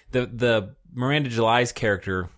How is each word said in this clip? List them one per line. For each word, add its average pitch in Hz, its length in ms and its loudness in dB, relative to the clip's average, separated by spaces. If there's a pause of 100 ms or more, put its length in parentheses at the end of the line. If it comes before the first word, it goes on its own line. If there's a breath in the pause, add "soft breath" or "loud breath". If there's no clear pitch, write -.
(120)
The, 123 160 0
the 113 480 0 (180)
Miranda 135 360 0
July's 117 420 2
character, 92 680 -2